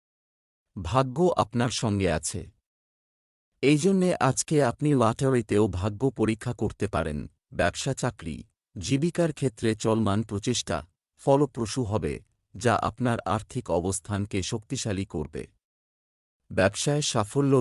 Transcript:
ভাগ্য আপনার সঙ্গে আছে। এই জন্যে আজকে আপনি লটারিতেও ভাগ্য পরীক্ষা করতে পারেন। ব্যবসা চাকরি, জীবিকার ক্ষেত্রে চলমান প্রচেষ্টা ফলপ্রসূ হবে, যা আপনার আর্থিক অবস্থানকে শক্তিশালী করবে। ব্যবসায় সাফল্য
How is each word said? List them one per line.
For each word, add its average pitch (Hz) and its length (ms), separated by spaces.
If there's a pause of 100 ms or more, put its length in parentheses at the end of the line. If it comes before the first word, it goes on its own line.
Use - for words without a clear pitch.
(760)
ভাগ্য 123 420 (200)
আপনার 117 340
সঙ্গে 101 400
আছে। 80 300 (1200)
এই 147 140
জন্যে 185 320 (100)
আজকে 131 440
আপনি 139 320
লটারিতেও 117 720
ভাগ্য 101 340 (100)
পরীক্ষা 110 420
করতে 104 340
পারেন। 80 300 (360)
ব্যবসা 123 400
চাকরি, 82 420 (400)
জীবিকার 143 580
ক্ষেত্রে 117 420
চলমান 110 480
প্রচেষ্টা 104 540 (440)
ফলপ্রসূ 139 640
হবে, 95 300 (420)
যা 110 260
আপনার 117 440
আর্থিক 107 440
অবস্থানকে 98 720
শক্তিশালী 107 640
করবে। 73 380 (1080)
ব্যবসায় 143 520
সাফল্য 135 580